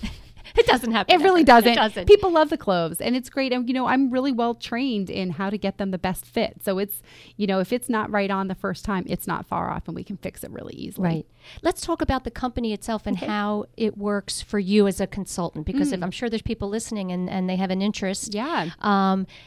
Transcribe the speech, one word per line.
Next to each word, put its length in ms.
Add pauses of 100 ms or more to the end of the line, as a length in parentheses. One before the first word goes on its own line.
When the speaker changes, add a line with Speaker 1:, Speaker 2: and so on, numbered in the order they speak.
(560)
Speaker 1:
It 80
doesn't 280
happen 200
Speaker 2:
It 120
really 160
Speaker 1:
ever. 60
Speaker 2:
doesn't. 260
Speaker 1:
It 20
doesn't. 320
Speaker 2:
People 240
love 200
the 60
clothes, 440
and 160
it's 120
great. 240
And, 160
you 60
know, 120
I'm 260
really 180
well 240
trained 560
in 200
how 200
to 80
get 200
them 120
the 80
best 260
fit. 380
So 160
it's, 240 (340)
you 120
know, 100
if 140
it's 160
not 240
right 180
on 160
the 80
first 300
time, 240
it's 180
not 180
far 280
off, 160
and 80
we 80
can 140
fix 260
it 80
really 220
easily. 340
Speaker 1:
Right. 180 (360)
Let's 180
talk 200
about 220
the 80
company 420
itself 360
and 80
Speaker 2:
Okay. 100
Speaker 1:
how 380 (120)
it 220
works 420
for 200
you 260
as 140
a 80
consultant, 580
because 240
if 80
Speaker 2:
Mm. 60
Speaker 1:
I'm 80
sure 180
there's 120
people 260
listening 420
and, 180
and 220
they 60
have 140
an 120
interest. 500
Speaker 2:
Yeah. 460
Speaker 1:
Um, 480 (200)